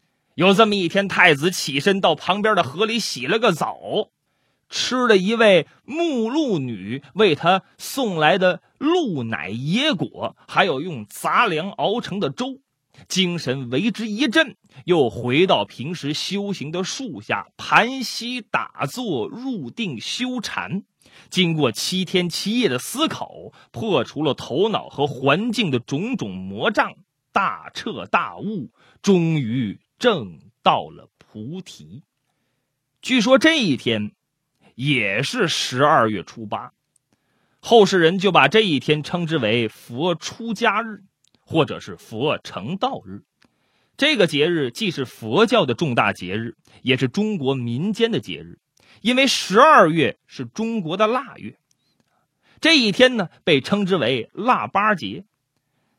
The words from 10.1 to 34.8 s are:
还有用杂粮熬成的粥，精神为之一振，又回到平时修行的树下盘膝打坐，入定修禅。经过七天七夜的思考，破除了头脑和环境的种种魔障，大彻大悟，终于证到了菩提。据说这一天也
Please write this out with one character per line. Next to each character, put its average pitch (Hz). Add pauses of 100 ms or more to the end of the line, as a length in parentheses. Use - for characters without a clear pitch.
还 175
有 143
用 151
杂 180
粮 180
熬 190
成 202
的 143
粥， 254 (480)
精 175
神 131
为 170
之 214
一 214
振， 285 (280)
又 160
回 123
到 139
平 139
时 143
修 202
行 147
的 175
树 180
下 104 (100)
盘 240
膝 240
打 -
坐， 151
入 220
定 156
修 254
禅。 135 (480)
经 170
过 143
七 185
天 180
七 208
夜 233
的 127
思 277
考， - (180)
破 147
除 139
了 135
头 180
脑 175
和 143
环 139
境 208
的 127
种 185
种 101
魔 98
障， 220 (360)
大 98
彻 127
大 135
悟， 175 (280)
终 165
于 120 (180)
证 117 (220)
到 117
了 82 (100)
菩 131
提。 117 (960)
据 254
说 254
这 320
一 180
天 107 (600)
也 120